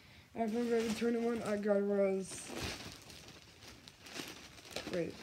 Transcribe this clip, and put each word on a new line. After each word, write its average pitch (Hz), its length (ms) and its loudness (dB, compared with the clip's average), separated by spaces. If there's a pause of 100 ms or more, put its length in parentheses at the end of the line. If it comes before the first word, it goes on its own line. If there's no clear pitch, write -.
(360)
And 220 180 0
for 240 120 2
baby 226 280 4
twenty-one, 233 480 2
I 208 160 0
got 202 240 6
was, 196 680 2 (2500)
wait, 170 300 0